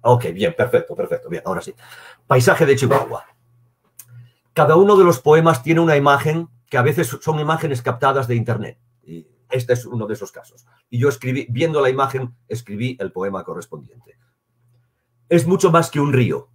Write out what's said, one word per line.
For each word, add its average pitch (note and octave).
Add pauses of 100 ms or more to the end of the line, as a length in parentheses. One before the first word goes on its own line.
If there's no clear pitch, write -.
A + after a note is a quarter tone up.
Ok, A#2+
bien, F2
perfecto, -
perfecto, E2
bien, E2
ahora F2
sí. - (520)
Paisaje C3+
de C#3
Chihuahua. - (1300)
Cada D3+
uno G3+
de F#3+
los E3+
poemas D#3
tiene E3
una D#3
imagen D3+ (220)
que C#3
a B2
veces B2 (140)
son D#3
imágenes D3+
captadas C3+
de A#2+
internet. A2+ (240)
Y E2 (220)
este B2+
es A#2+
uno A2
de G#2+
esos G2+
casos. - (240)
Y A#2+
yo C#3
escribí, B2+
viendo D3
la B2+
imagen, C3 (120)
escribí A#2+
el F#2+
poema F#2+
correspondiente. - (1080)
Es E3+
mucho F3+
más E3
que D3
un C#3+
río. G2